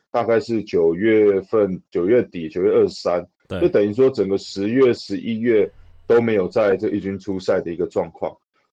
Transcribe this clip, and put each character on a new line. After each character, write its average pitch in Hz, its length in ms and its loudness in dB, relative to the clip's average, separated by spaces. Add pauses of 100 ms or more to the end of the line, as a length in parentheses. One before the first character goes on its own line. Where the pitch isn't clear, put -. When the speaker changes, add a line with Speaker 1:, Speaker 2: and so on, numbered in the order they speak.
(120)
Speaker 1:
大 120 100 0
概 113 160 2
是 110 240 -2
九 82 320 2
月 104 460 4
份， 95 500 -2
九 87 160 -2
月 117 160 4
底， 82 260 -10
九 90 140 -6
月 104 80 2
二 113 160 4
十 90 80 -8
三， 87 320 -4 (220)
Speaker 2:
对。 92 120 -8
Speaker 1:
就 - 80 2
等 104 160 2
于 104 80 -2
说 131 160 4
整 107 200 -2
个 98 100 0
十 98 300 -6
月、 123 260 4
十 98 240 -8
一 110 220 -6
月 113 280 2 (380)
都 117 140 4
没 113 140 2
有 92 120 0
在 101 300 0
这 101 140 -4
一 104 100 -2
军 98 180 -6
出 95 220 -6
赛 95 200 0
的 85 120 -6
一 - 20 -10
个 85 120 -4
状 90 260 -4
况。 - 200 -8 (400)